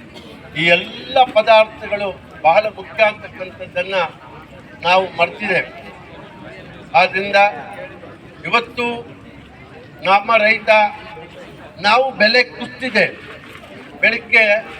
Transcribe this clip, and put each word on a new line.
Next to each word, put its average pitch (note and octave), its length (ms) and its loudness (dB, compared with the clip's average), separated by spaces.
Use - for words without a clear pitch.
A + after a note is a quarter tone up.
ಈ D#3 80 -2
ಎಲ್ಲ G#3 580 0
ಪದಾರ್ಥಗಳು G#3+ 1000 2
ಬಹಳ F3+ 240 4
ಮುಖ್ಯ F#3+ 280 -2
ಅಂತಕ್ಕಂಥದ್ದನ್ನ F#3 920 -6
ನಾವು F3+ 360 2
ಮರ್ತಿದ್ದೇವೆ. - 760 -4
ಆದ್ರಿಂದ F#3+ 380 0
ಇವತ್ತು A#3 400 -4
ನಮ್ಮ G#3 340 2
ರೈತ G#3+ 320 2
ನಾವು B3 300 2
ಬೆಲೆ A3+ 320 2
ಕುಸ್ತಿದೆ. A#3 760 -4
ಬೆಳಿಗ್ಗೆ A3+ 420 0